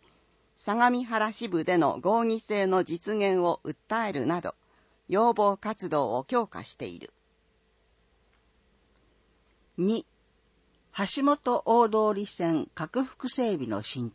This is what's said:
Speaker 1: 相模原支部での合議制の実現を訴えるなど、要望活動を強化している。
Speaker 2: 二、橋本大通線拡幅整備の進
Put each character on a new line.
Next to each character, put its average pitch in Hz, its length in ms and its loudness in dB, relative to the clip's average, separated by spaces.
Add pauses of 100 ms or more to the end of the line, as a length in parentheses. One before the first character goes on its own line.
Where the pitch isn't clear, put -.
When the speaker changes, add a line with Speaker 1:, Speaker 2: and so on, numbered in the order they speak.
(560)
Speaker 1:
相 233 340 2
模 247 140 0
原 226 300 -2
支 233 160 -8
部 165 160 0
で 180 100 2
の 143 240 4
合 214 240 2
議 226 160 0
制 202 260 0
の 185 200 2
実 175 280 -6
現 196 260 2
を 175 260 2
訴 214 440 -4
え 185 40 -8
る 135 120 -2
な 170 140 0
ど、 - 160 -8 (540)
要 220 240 4
望 202 240 2
活 208 320 -8
動 139 260 0
を 131 80 -2
強 233 240 -2
化 - 160 -14
し - 120 -18
て 120 120 -8
い 87 100 -10
る。 - 140 -18 (2750)
Speaker 2:
二、 202 280 0 (1120)
橋 277 80 -2
本 277 420 2
大 233 240 6
通 214 360 0
線 165 480 -2
拡 196 300 -4
幅 - 240 -8
整 233 280 0
備 131 120 -4
の 107 160 -4
進 120 320 -6